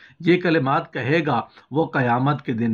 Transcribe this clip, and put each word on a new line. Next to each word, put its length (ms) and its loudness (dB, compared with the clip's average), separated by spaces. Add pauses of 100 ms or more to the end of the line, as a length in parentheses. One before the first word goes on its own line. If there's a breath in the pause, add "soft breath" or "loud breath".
(220 loud breath)
ये 140 4
कलिमात 580 0
कहेगा 440 0 (340 loud breath)
वो 140 0
क़यामत 600 0
के 60 -2
दिन 220 -2